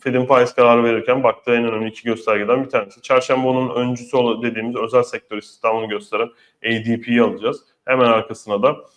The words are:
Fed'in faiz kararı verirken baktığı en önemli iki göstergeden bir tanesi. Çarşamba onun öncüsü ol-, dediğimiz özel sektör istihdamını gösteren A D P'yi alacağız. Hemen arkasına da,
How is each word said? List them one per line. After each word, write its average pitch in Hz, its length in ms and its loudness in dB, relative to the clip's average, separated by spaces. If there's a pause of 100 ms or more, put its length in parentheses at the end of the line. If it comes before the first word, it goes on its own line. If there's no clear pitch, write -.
Fed'in 127 220 0
faiz 123 280 2
kararı 120 300 4
verirken 117 400 0
baktığı 120 320 0
en 117 80 0
önemli 110 260 -4
iki - 140 -18
göstergeden 113 600 0
bir 135 60 -8
tanesi. 104 320 -4
Çarşamba 131 460 0
onun 127 280 0
öncüsü 123 420 -2
ol-, 117 240 0
dediğimiz 117 340 -4
özel 117 280 2
sektör 110 340 -8
istihdamını 113 480 -2
gösteren 104 440 -4 (360)
A 113 40 -2
D 117 320 -2
P'yi 120 200 2
alacağız. 107 420 -2 (220)
Hemen 127 200 2
arkasına 110 580 0
da, 147 120 2 (220)